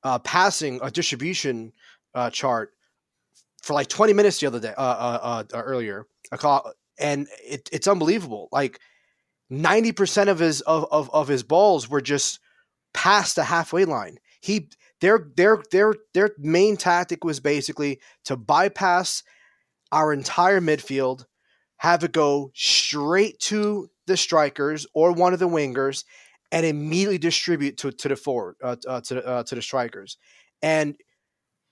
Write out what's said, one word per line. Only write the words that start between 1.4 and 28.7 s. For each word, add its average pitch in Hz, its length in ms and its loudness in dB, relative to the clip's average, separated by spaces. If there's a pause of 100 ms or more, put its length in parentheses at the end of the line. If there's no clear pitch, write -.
uh, 123 160 -2
chart 117 420 -4 (880)
for, 151 120 -4
like, 143 140 0
twenty 214 260 4
minutes 202 260 4
the 147 60 -2
other 120 120 -2
day, 110 180 -8
uh, - 40 -6
uh, 120 420 -2
uh, 117 340 -6
uh, 117 40 -8
earlier. 113 460 -8 (260)
I 123 60 -12
call, 139 340 0 (260)
and 143 300 -4 (180)
it, 131 240 -14
it's 156 160 -4
unbelievable. 165 640 0
Like, 135 300 -4 (680)
ninety 180 420 2
percent 202 380 2
of 180 80 2
his, 160 240 0
of, 160 280 0
of, 151 200 0
of 147 180 0
his 135 140 0
balls 156 460 4
were 143 120 -2
just 139 400 -2 (520)
past 196 440 2
the 160 80 0
halfway 165 400 0
line. 117 340 -6 (220)
He, 196 300 -4 (300)
their, 185 360 4
their, 202 340 4
their, 208 240 4 (200)
their 202 240 4
main 175 380 2
tactic 175 460 0
was 156 180 -4
basically 143 600 -2 (240)
to 135 120 -4
bypass 180 840 0 (680)
our 156 200 2
entire 175 480 2
midfield, 135 680 -2 (500)
have 170 260 2
it 165 100 -2
go 143 420 2
straight 160 840 0
to 208 500 -2 (160)
the 185 100 2
strikers 151 760 0
or 165 180 4
one 175 200 2
of 180 60 -2
the 180 100 2
wingers, 139 560 -2 (480)
and 165 120 0
immediately 165 540 0
distribute 151 580 -2
to, 135 160 -6
to - 160 -6
the 135 80 0
forward, 110 460 -6
uh, 123 140 -4 (120)